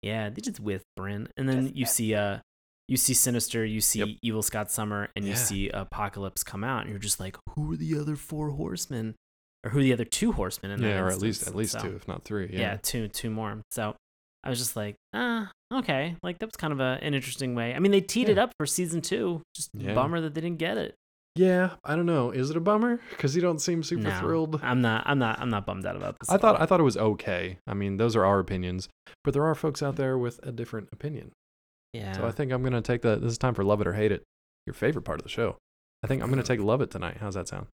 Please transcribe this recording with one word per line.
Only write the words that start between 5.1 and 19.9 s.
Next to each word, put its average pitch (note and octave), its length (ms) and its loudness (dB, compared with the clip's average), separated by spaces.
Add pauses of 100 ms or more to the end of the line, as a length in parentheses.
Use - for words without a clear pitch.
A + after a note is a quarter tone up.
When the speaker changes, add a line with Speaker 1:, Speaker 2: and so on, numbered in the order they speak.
Speaker 1:
and G2 100 -4
you G2 80 -2
Speaker 2:
Yeah. A2+ 40 0
Speaker 1:
see G#2+ 340 0
Apocalypse G2 720 -6
come G2 220 -6
out, B2+ 180 -2
and G2+ 80 -8
you're G2+ 80 -6
just G#2 220 -2
like, F#2+ 160 -8 (140)
"Who D3+ 220 -4
are D#3+ 40 -4
the D#3 220 -2
other D3+ 180 -4
four D3+ 340 -6
horsemen?" C#3 640 -6 (500)
Or G#2+ 60 -4
who C#3 100 2
are - 20 6
the C3 100 6
other A#2 120 2
two A3 280 0
horsemen G2 380 -4
in G#2 120 -2
that A2 60 4
Speaker 2:
Yeah, G2 120 2
or F#2 80 2
at F#2 100 2
least, G#2 220 0
Speaker 1:
instance? - 80 -6
Speaker 2:
at F2+ 80 -6
least G#2+ 160 -2
Speaker 1:
So, A2 80 -4
Speaker 2:
two, F#2 160 -4
if - 120 -12
not F#2 160 -8
three. G2 280 -4
Yeah. F#2 80 -2
Speaker 1:
yeah, G2+ 160 -2
two, A2 320 -4
two - 200 -6
more. G#2+ 320 -4 (120)
So G#2+ 240 -4 (480)
I C3+ 60 -4
was A#2+ 100 0
just A#2+ 160 -4
like, G#2 180 -4 (180)
"Ah, A3+ 380 -2 (240)
okay." E3+ 480 0
Like, F3+ 160 -6
that A3 80 -4
was A3 100 -14
kind D#3+ 160 -2
of C#3 60 -2
a, C3 240 2
an D3 100 -2
interesting B2+ 440 -2
way. A#2 180 -2
I C#3+ 60 -2
mean, G3 100 6
they G3 100 8
teed G#3+ 280 0
it G3+ 80 6
Speaker 2:
Yeah. G#3 80 6
Speaker 1:
up A#3+ 120 -4
for D3+ 100 -2
season E3+ 360 -2
two. F#3 400 -2 (140)
Just - 180 -8
Speaker 2:
Yeah. G2+ 200 -2